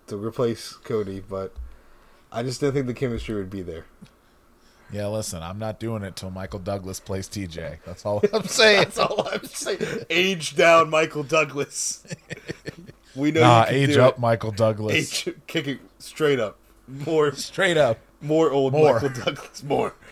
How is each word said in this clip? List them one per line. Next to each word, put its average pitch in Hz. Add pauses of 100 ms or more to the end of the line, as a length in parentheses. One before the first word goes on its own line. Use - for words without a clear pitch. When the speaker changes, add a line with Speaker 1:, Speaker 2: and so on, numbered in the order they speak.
Speaker 1:
to 107
replace 113
Cody, 98
but 95 (800)
I 117
just 123
didn't 139
think 135
the 123
chemistry 117
would 98
be 98
there. 82 (1080)
Speaker 2:
Yeah, 101
listen, 104
I'm 92
not 110
doing 113
it 95
till 95
Michael 95
Douglas 95
plays 98
T 101
J. 80
That's 90
all 104 (100)
I'm 214
<laughs> -
saying. 208
Speaker 1:
That's -
all -
I'm -
saying. - (300)
Age 165
down, 165
Michael 156
Douglas. 143
Speaker 2:
<laughs> 170 (1000)
Speaker 1:
We 143
know 160
Speaker 2:
Nah, 120
Speaker 1:
you 110
can 120
Speaker 2:
age 139
Speaker 1:
do 135
Speaker 2:
up, 127
Speaker 1:
it. -
Speaker 2:
Michael 117
Douglas. 107 (340)
Speaker 1:
Age, 160 (140)
kick 147
it 131 (180)
straight 143
up. 104 (300)
More, 147
Speaker 2:
Straight -
up. 131 (240)
Speaker 1:
more 156
old 135
Speaker 2:
More. 147
Speaker 1:
Michael 120
Douglas. 131
More. 127 (160)